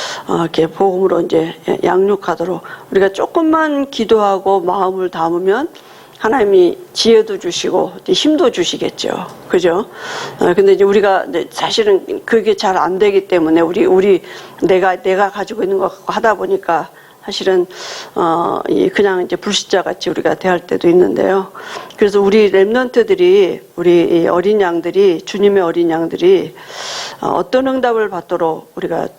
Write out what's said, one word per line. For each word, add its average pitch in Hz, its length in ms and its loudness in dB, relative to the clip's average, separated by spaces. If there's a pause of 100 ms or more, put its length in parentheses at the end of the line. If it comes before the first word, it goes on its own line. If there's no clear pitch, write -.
(260)
어, - 160 -2
이렇게 160 240 0
복음으로 180 540 0
이제 170 340 -2 (300)
양육하도록, 180 760 -2 (300)
우리가 196 220 2
조금만 311 800 -2
기도하고 196 720 0
마음을 185 480 -2
담으면 185 580 -2 (500)
하나님이 202 600 2 (160)
지혜도 220 440 2
주시고 175 600 -4
이제 - 120 -4
힘도 277 380 2
주시겠죠. - 800 -6 (200)
그죠? 175 380 0 (540)
어, 175 140 2
근데 196 180 4
이제 185 100 4
우리가 196 460 2
이제 170 220 -4
사실은 - 760 -2
그게 214 320 0
잘 190 220 -2
안 170 200 0
되기 196 300 2
때문에 160 320 2
우리, 175 240 0
우리 185 380 4 (400)
내가, 185 400 2
내가 190 280 0
가지고 208 320 -8
있는 196 160 -2
것 190 120 -2
갖고 - 220 -10
하다 220 220 0
보니까 185 540 -4 (360)
사실은, 185 420 0 (480)
어, 170 540 -2
이 185 220 0
그냥 190 320 0
이제 180 140 -4
불신자 190 460 -4
같이 - 280 -6
우리가 - 240 -2
대할 180 320 -2
때도 - 220 0
있는데요. 190 640 2 (440)
그래서 202 240 2
우리 202 300 4
렘넌트들이, 196 1120 2 (140)
우리 170 460 2
이 165 60 0
어린 180 320 2
양들이, 170 600 0
주님의 202 400 2
어린 170 280 0
양들이, 165 640 0 (680)
어, - 60 -4
어떤 254 380 -2
응답을 240 420 0
받도록 170 680 -4
우리가, 165 320 -6 (100)